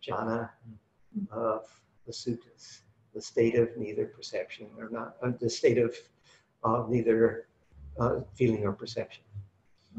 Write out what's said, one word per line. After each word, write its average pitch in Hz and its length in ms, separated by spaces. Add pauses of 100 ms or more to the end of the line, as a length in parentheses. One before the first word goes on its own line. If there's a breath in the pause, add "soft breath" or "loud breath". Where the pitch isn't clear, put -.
jhana 113 440 (800)
of 110 340 (400)
the 117 60
suttas, - 680 (340)
the - 60
state 117 340
of 117 220
neither 107 300
perception - 720
or 110 120
not, 117 340
uh, 127 160
the 120 100
state 120 280
of, 117 180 (680 soft breath)
uh, 117 240
neither, 113 580 (500)
uh, 123 220 (160)
feeling 110 300
or 98 80
perception, - 500 (760)